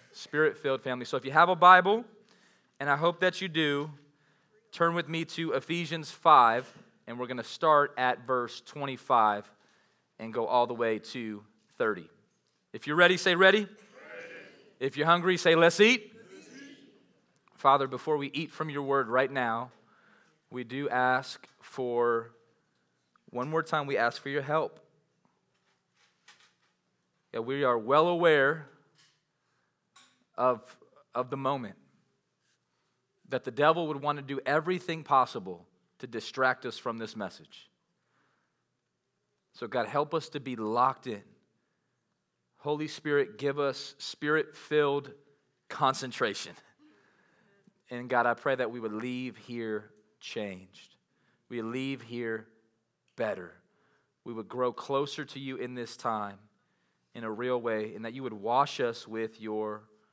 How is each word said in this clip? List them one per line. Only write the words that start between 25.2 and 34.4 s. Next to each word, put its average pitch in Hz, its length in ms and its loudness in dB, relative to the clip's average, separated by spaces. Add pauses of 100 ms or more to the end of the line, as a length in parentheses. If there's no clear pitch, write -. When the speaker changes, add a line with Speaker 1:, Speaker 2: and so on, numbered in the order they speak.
Speaker 1:
Yeah, 113 80 -6
we 135 240 -2
are 120 140 4
well 143 300 4
aware 160 600 4 (1700)
of, 123 400 0 (380)
of 127 160 -4
the - 80 -6
moment 131 380 -4 (1500)
that 127 140 -4
the 127 60 -8
devil 156 360 2
would 143 160 -6
want 147 160 -4
to 143 40 -12
do 139 220 -8